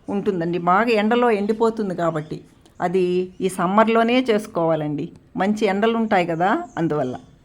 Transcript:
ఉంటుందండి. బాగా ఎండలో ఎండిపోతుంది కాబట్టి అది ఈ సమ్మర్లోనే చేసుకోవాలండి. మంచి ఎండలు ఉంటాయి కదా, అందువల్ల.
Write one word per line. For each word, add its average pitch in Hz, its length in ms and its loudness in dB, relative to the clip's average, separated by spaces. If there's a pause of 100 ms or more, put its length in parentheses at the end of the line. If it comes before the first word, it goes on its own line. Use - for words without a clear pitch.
ఉంటుందండి. 180 480 -2
బాగా 180 320 2
ఎండలో 226 420 2
ఎండిపోతుంది 214 640 0
కాబట్టి 160 460 -4 (400)
అది 180 480 0 (120)
ఈ 185 80 0
సమ్మర్లోనే 220 720 2
చేసుకోవాలండి. 165 920 -2 (260)
మంచి 208 280 0
ఎండలు 208 320 0
ఉంటాయి 208 280 2
కదా, 180 380 0 (140)
అందువల్ల. 147 400 -2 (280)